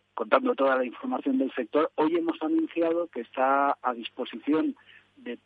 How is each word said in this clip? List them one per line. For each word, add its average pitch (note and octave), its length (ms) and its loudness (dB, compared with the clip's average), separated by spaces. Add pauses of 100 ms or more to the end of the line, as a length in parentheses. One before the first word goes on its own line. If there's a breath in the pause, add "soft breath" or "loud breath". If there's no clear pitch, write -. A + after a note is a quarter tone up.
(140)
contando A#2+ 420 2
toda C3+ 220 4
la B2+ 80 0
información C3 520 -4
del C3 140 0
sector, D3 440 0
hoy D#3 200 2
hemos E3 260 -2
anunciado E3 680 0
que - 120 -10
está C3+ 640 2
a B2+ 120 -2
disposición B2+ 840 -4 (400 soft breath)
de, B3 280 -12